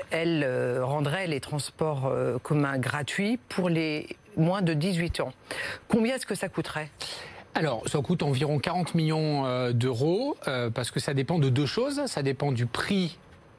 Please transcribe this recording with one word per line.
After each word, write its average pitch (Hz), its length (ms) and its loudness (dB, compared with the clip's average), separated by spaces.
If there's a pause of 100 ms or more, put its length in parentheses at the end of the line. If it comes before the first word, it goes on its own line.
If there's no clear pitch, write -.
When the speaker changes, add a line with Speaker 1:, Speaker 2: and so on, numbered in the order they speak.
(120)
Speaker 1:
elle, 165 320 2
euh, 127 400 0
rendrait 147 440 0
les 147 120 -2
transports, 147 680 -2
euh, 127 320 0
communs 143 380 2
gratuits 151 680 0
pour 185 220 0
les 160 480 0 (180)
moins 175 260 4
de 170 120 4
dix-huit 165 480 0
ans. 127 100 -4 (560)
Combien 233 280 4
est-ce 247 100 -6
que 202 100 -4
ça 185 140 -4
coûterait ? 156 400 -4 (680)
Speaker 2:
Alors, 147 320 0
ça 156 140 0
coûte 139 220 0
environ 143 360 2
quarante 180 340 0
millions, 156 520 2
euh, 127 260 2
d'euros, 139 640 2 (120)
euh, 123 220 0
parce 117 220 -4
que - 80 -2
ça 151 140 0
dépend 139 260 2
de 139 100 4
deux 139 160 2
choses. 269 420 0
Ça 156 160 -4
dépend 139 280 0
du 120 140 0
prix 185 520 0 (420)